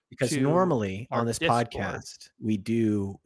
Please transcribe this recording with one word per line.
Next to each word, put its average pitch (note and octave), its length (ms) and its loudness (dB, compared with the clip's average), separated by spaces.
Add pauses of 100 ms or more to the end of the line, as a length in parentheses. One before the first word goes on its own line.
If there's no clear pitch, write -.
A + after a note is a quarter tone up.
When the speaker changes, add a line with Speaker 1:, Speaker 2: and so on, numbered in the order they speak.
Speaker 1:
Because B2 220 -2
Speaker 2:
to D3 100 0
Speaker 1:
normally C3 680 2
Speaker 2:
our B2 120 -2
Speaker 1:
on A#2 40 0
this A#2 140 -2
Speaker 2:
Discord. A#2+ 320 2
Speaker 1:
podcast, - 600 -10 (100)
we G#2+ 160 0
do G#2 680 0